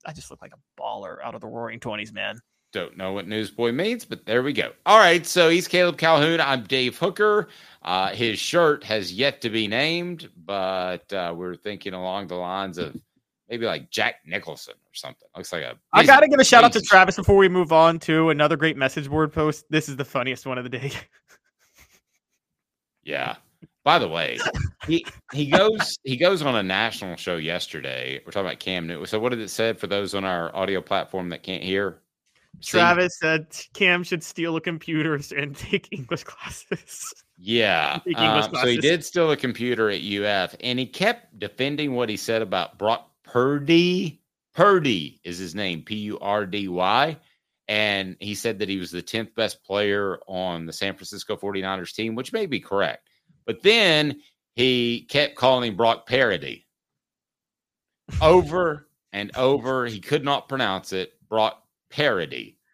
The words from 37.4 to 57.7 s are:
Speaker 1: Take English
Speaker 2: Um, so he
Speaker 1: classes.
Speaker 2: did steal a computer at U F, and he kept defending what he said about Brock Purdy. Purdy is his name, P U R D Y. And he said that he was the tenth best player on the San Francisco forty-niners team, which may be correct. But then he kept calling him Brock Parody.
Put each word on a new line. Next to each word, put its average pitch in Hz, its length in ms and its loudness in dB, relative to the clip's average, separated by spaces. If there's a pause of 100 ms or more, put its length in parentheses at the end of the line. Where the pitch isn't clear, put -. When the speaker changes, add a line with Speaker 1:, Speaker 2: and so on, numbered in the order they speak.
Speaker 1:
Take 175 140 -4
English 110 260 4
Speaker 2:
Um, 107 120 -4
so 123 100 0
he 120 100 2
Speaker 1:
classes. - 60 -2
Speaker 2:
did 156 240 2
steal 165 240 0
a 143 80 2
computer 117 500 -2
at 98 120 -2
U 101 260 -4
F, 98 340 0
and 123 180 -4
he 131 60 -4
kept 202 540 -4
defending 139 560 -4
what 120 160 -2
he 107 80 -4
said 113 240 -2
about 92 360 -4
Brock 110 320 -2 (120)
Purdy. 160 960 2 (340)
Purdy 147 720 2
is 87 140 -10
his 87 160 -12
name, 90 280 -6
P 107 120 -10
U 104 240 -8
R 104 260 -2
D 98 240 -6
Y. 107 480 0 (540)
And 101 480 -2
he 104 160 -8
said 107 240 -4
that 101 120 -4
he 98 80 -2
was 90 120 -8
the 87 120 -8
tenth 113 320 -8
best 110 280 -4
player 101 640 -2
on 92 380 -6
the 80 80 -12
San 98 220 -6
Francisco 98 420 -10
forty-niners 95 560 -6
team, 113 220 -6
which 127 180 -10
may 220 140 -4
be 127 120 -6
correct. 95 520 -4 (340)
But - 180 -8
then 170 580 4 (340)
he 120 560 0
kept 143 260 0
calling 123 320 2
him 101 80 -6
Brock 113 300 2
Parody. 95 600 0 (1600)